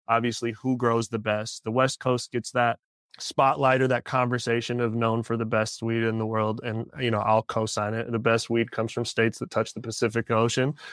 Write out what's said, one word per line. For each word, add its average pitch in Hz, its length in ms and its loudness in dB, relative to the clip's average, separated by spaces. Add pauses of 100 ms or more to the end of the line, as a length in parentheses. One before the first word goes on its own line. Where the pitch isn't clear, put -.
obviously, 117 440 0
who 131 240 -4
grows 117 320 2
the 113 100 -4
best. 107 460 -4
The 110 60 -6
West 131 300 2
Coast 123 320 -2
gets 120 200 -4
that 120 260 2 (400)
spotlight 135 640 2
or 131 60 4
that 123 160 0
conversation 120 760 0
of 113 140 0
known 117 280 0
for 117 140 -2
the 113 80 -2
best 110 380 -2
weed 113 200 0
in 110 160 0
the 110 80 -2
world. 110 380 0
And, 110 340 -6
you 123 120 0
know, 104 100 2
I'll 110 220 4
co-sign 110 520 -2
it. 113 160 -6
The 117 80 0
best 113 300 2
weed 117 220 0
comes 113 220 -4
from 117 120 -4
states - 340 0
that - 120 -8
touch - 240 -2
the 117 60 -10
Pacific 117 500 -2
Ocean. 120 440 2 (180)